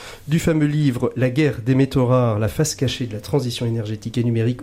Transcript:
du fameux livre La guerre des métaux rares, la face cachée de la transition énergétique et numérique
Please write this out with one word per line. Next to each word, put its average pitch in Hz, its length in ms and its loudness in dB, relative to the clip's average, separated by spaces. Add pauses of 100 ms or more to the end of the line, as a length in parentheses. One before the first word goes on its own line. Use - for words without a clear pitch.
(260)
du 151 120 2
fameux 156 280 2
livre 143 500 0
La 127 140 2
guerre 135 340 0
des 131 100 2
métaux 131 320 2
rares, 120 320 4
la 107 100 0
face 151 260 -2
cachée 123 320 -2
de 107 60 -10
la 107 80 -8
transition 127 460 -2
énergétique 113 520 -4
et 117 60 2
numérique 117 380 0